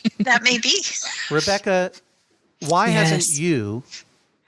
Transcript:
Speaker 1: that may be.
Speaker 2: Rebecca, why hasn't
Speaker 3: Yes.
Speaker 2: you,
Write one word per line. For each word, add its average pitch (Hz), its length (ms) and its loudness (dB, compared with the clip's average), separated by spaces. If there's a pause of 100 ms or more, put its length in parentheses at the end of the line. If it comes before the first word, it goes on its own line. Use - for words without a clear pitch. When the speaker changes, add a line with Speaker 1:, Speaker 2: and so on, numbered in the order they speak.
(200)
Speaker 1:
that 233 220 2
may 240 160 0
be. 302 260 -2 (460)
Speaker 2:
Rebecca, 185 600 0 (760)
why 175 200 4
hasn't 160 400 2
Speaker 3:
Yes. 151 100 -2
Speaker 2:
you, 127 440 -2 (640)